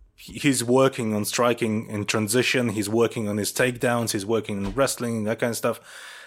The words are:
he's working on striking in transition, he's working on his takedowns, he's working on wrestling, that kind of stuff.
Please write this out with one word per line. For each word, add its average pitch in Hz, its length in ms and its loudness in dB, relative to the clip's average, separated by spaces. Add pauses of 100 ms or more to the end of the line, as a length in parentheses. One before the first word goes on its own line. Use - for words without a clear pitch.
(140)
he's 117 480 0
working 123 520 2
on 104 100 0
striking 117 640 0
in 104 160 -4
transition, 117 640 2
he's 101 220 -2
working 110 400 2
on 104 80 -2
his 101 120 -2
takedowns, 120 600 0
he's 98 140 -2
working 104 400 -2
on 98 80 -6
wrestling, 120 500 0
that 110 140 -2
kind 120 140 0
of 107 40 -4
stuff. 117 240 -2 (460)